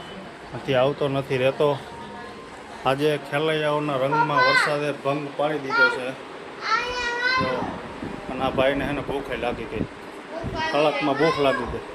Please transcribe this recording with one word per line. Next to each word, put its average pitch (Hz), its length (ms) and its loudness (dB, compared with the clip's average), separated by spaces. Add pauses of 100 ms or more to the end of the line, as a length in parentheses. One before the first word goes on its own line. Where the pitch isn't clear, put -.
(560)
નથી 131 200 0
આવતો, 139 340 4
નથી 135 340 0
રહેતો. 139 240 4 (1200)
આજે 143 200 4 (200)
ખેલૈયાઓના 151 720 2
રંગમાં 147 440 4
વરસાદે 151 420 2 (140)
ભંગ 143 180 0 (160)
પાડી 147 260 0
દીધો 135 220 4 (100)
છે. 135 120 -4 (1300)
જો, 508 120 0 (800)
અને 131 160 -4
આ 123 100 0
ભાઈને 135 300 4
હે 143 100 -2
ને 127 140 -4
ભૂખે 131 340 -4
લાગી 117 260 -2
ગઈ, 110 140 -2 (880)
કલાકમાં 147 500 4
ભૂખ 160 240 4
લાગી 120 260 2
ગઈ. 107 240 -6